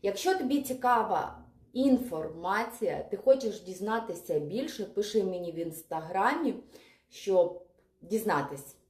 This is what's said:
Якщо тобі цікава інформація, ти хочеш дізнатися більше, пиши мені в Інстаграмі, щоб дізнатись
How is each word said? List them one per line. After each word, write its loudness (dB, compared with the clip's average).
Якщо 0
тобі 0
цікава 0
інформація, 0
ти -4
хочеш 4
дізнатися -4
більше, -4
пиши 0
мені -4
в -8
Інстаграмі, -2
щоб 2
дізнатись -2